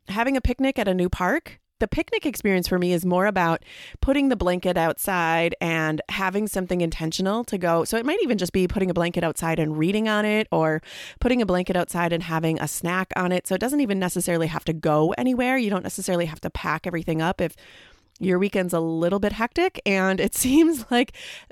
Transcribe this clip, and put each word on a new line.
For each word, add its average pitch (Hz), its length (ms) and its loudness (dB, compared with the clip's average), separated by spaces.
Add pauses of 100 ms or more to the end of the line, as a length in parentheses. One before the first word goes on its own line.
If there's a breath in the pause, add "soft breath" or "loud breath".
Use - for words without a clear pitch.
having 233 280 0
a 247 40 0
picnic 269 380 0
at 202 100 0
a 185 60 2
new 180 160 0
park. 214 500 -2 (200)
The 220 80 0
picnic - 380 -4
experience 190 420 0
for 180 100 0
me 180 140 0
is 170 120 0
more 180 220 2
about 175 380 0 (360 loud breath)
putting 277 280 2
the 240 80 2
blanket 180 400 0
outside 165 840 0
and 160 400 0 (100)
having 196 360 -2
something 180 340 -2
intentional 185 640 -2
to 202 160 -6
go. 170 240 2
So - 140 -2
it 233 100 -2
might 370 160 0
even 233 160 2
just 180 140 -2
be 185 160 2
putting 190 200 0
a 170 60 -2
blanket 170 300 0
outside 165 340 -2
and 156 180 0
reading 202 320 2
on 214 160 2
it, 214 280 2
or 160 280 2 (380 loud breath)
putting 247 240 4
a 202 40 2
blanket 180 280 0
outside 170 380 0
and 170 100 -2
having 160 380 0
a 151 80 -4
snack 180 480 -4
on 180 160 0
it. 180 160 -2
So 190 80 2
it 180 40 -2
doesn't 277 200 0
even 202 180 2
necessarily 175 480 0
have 160 200 -6
to 165 60 0
go 156 460 2
anywhere. 254 400 2
You 214 120 0
don't 185 120 0
necessarily 180 440 -2
have 160 160 -10
to 170 80 -6
pack 160 360 -4
everything 165 340 -2
up. 175 200 -2
If 165 160 -2 (640 loud breath)
your 180 180 2
weekend's 185 340 0
a 170 60 0
little 165 400 0
bit 202 140 0
hectic 247 520 -2
and 190 360 2
it 196 140 0
<laughs> - 20 -4
seems 285 520 4
like 240 280 2 (360 loud breath)